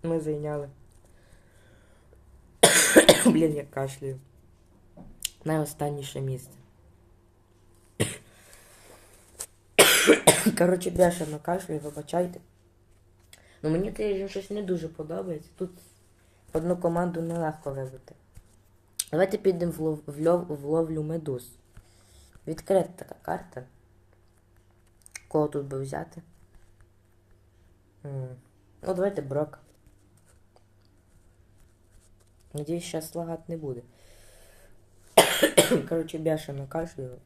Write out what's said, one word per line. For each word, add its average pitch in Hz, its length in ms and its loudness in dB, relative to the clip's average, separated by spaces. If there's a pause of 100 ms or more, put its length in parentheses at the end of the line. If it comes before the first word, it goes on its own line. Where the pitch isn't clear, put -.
ми 165 180 -2
зайняли. 147 480 -6 (1900)
<coughs> - 640 8
Блін, 160 300 6
я 139 80 -6
кашлюю. 135 560 -6 (1200)
Найостанніше 147 760 -4
місце. 131 300 -6 (1500)
<coughs> - 2500 2
Коротше, 180 320 2
бешено 175 480 2
кашлюю, 170 420 -4
вибачайте. 151 600 -4 (1200)
Ну, 156 80 -2
мені, 180 260 0
звісно, 196 320 -4
щось 196 220 -10
не 202 120 -6
дуже 170 260 -4
подобається. 160 680 -8
Тут 180 140 -8 (840)
одну 170 240 0
команду 170 460 -2
нелегко 165 480 -4
вибити. 135 440 -10 (960)
Давайте 190 280 2
підемо 175 340 0
в 156 80 -10
лов-, 156 260 -2
в 147 140 -12
лов-, 170 360 2
в 139 80 -12
ловлю 160 380 0
медуз. 156 480 -6 (960)
Відкрита 170 500 2
така - 260 -16
карта. - 420 -8 (1600)
Кого 151 200 0
тут 143 180 -6
би 135 140 -8
взяти? 147 420 -10 (1800)
М. 131 320 -8 (460)
Ну, 185 120 -4
давайте 196 280 -2
Брок. 143 360 -4 (3000)
Надіюсь, 160 320 -6
щас 160 300 -10
лагати 165 340 -8
не 165 80 -8
буде. 131 260 -10 (1300)
<coughs> - 720 4
Коротше, 165 300 -4
бешено 156 480 -2
кашлюю. 139 600 -8